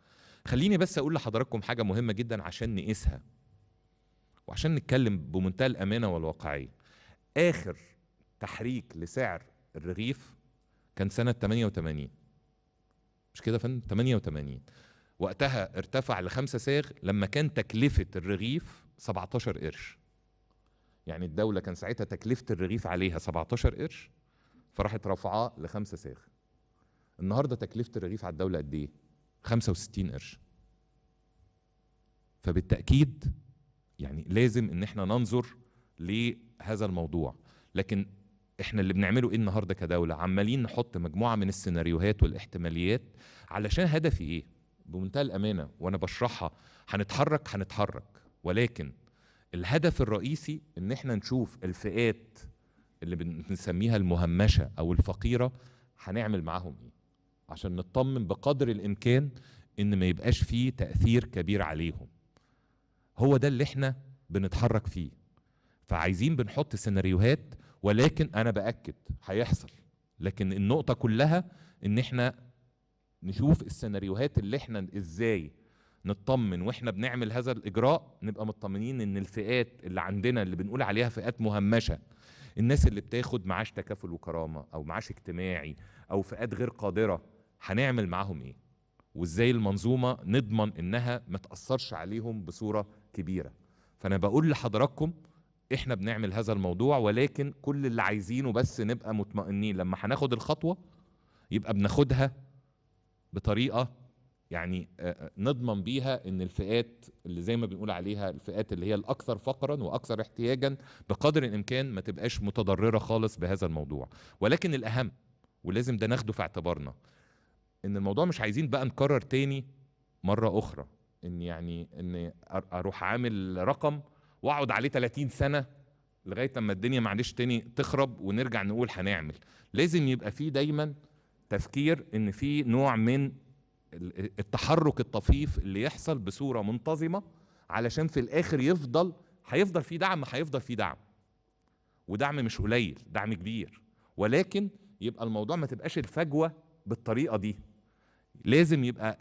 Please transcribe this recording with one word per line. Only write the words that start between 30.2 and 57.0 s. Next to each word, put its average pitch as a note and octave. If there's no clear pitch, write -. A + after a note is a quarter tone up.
فبالتأكيد A#2+
يعني C#2
لازم A2
إن F2
إحنا G2+
ننظر A#2
لهذا G#2
الموضوع، E2
لكن G2+
إحنا G#2+
اللي F#2+
بنعمله G2+
إيه G#2
النهاردة G2
كدولة؟ E2+
عمالين G2+
نحط A#2
مجموعة F2+
من G2
السيناريوهات E2+
والاحتماليات E2+
علشان G#2+
هدفي D#3
إيه؟ D#2
بمنتهى F#2+
الأمانة G2
وأنا F#2
بشرحها، F#2
هنتحرك، C3+
هنتحرك، G2+
ولكن F2+
الهدف C#3
الرئيسي B2+
إن F#2+
إحنا C3
نشوف A#2
الفئات G#2
اللي F2
بن-، E2
بنسميها F#2+
المهمشة F2
أو E2
الفقيرة A#2+
هنعمل G#2
معاهم E2
إيه، -